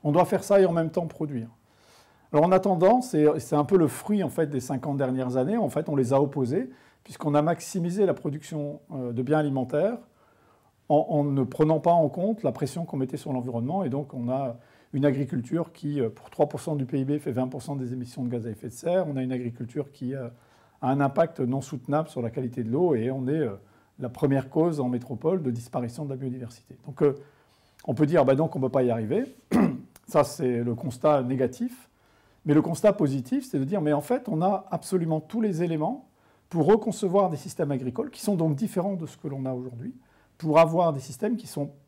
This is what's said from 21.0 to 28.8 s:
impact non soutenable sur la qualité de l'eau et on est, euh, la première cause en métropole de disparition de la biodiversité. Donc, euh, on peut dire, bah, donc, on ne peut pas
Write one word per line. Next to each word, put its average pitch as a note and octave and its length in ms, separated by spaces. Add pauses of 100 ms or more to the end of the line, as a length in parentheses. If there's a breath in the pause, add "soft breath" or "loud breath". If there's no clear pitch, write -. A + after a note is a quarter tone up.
impact C#3 400
non C3 180
soutenable D3 480
sur B2+ 140
la A#2 80
qualité B2 340
de A2 60
l'eau D#3 260
et A#2 160
on C3 160
est, C#3 40
euh, C#3 240 (440 soft breath)
la B2+ 80
première C3+ 420
cause D#3+ 300
en B2+ 80
métropole C3+ 560
de B2+ 80
disparition A#2+ 540
de C#3 60
la C3+ 40
biodiversité. B2+ 680
Donc, C#3+ 160
euh, C#3+ 140 (680 loud breath)
on C#3+ 100
peut D3+ 120
dire, D3+ 180
bah, C3 120
donc, D#3 200
on D3 40
ne C3 40
peut B2+ 80
pas C3 120